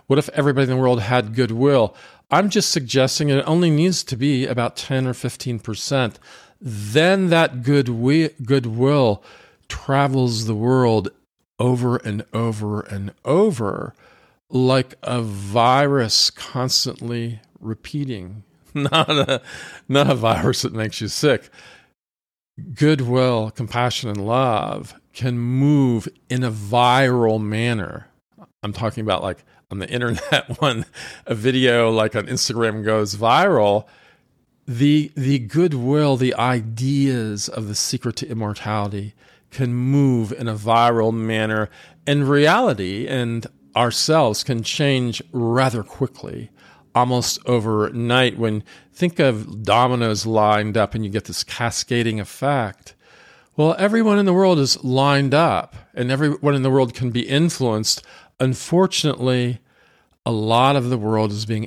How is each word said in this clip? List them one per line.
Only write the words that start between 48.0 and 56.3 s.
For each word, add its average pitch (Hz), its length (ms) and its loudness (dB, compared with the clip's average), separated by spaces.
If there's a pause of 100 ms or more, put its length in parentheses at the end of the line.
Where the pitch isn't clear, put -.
When, 107 260 -2 (300)
think 175 260 -2
of 110 440 0
dominoes 113 640 2
lined 107 520 2
up 104 180 0
and 113 80 -4
you 98 80 -6
get 104 140 -4
this - 180 -8
cascading 117 760 -4
effect. 123 760 -6 (600)
Well, 156 220 2
everyone 208 400 2
in 202 80 2
the 185 80 4
world 185 260 4
is 131 240 0
lined 135 500 2
up 143 420 2 (180)
and 123 160 -4
everyone 143 460 0